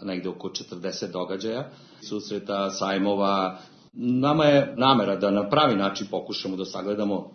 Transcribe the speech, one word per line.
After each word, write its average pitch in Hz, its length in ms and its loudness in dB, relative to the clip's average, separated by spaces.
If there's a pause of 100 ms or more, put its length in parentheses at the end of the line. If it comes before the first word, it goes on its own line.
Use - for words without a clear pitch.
negde 92 260 -4
oko 87 200 -8
četrdeset 92 640 -8
događaja, 98 580 -6 (320)
susreta, 101 680 -4
sajmova. 98 880 0 (360)
Nama 131 520 2
je 143 320 6
namera 120 380 4
da 98 160 2
na 101 180 2
pravi 143 260 4
način 98 360 0
pokušamo 95 440 -6
da 92 100 -4
sagledamo, 98 680 -4